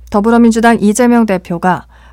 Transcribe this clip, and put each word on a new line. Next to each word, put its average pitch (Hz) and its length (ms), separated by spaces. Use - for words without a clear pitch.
더불어민주당 226 680
이재명 233 460
대표가 180 600